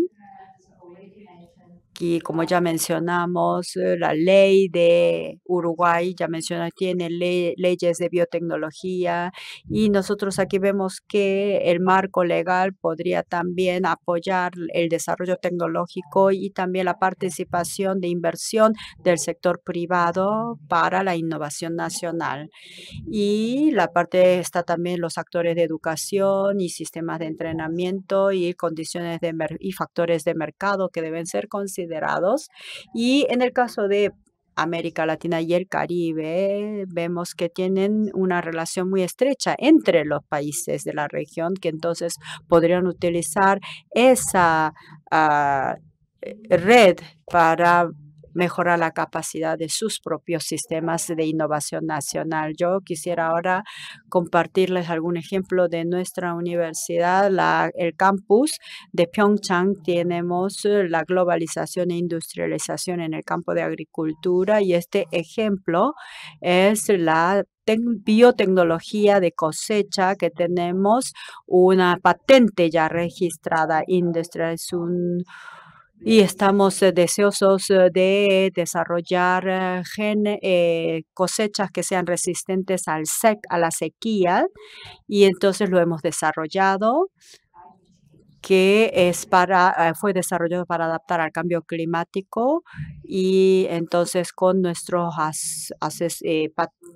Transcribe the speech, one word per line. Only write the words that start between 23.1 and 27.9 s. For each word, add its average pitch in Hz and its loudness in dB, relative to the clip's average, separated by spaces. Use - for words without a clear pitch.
la 185 2
parte 180 2
está 175 -4
también 175 -4
los 165 -6
actores 170 -4
de 170 2
educación 196 -2
y 170 -4
sistemas 165 -8
de 165 -6
entrenamiento 175 -2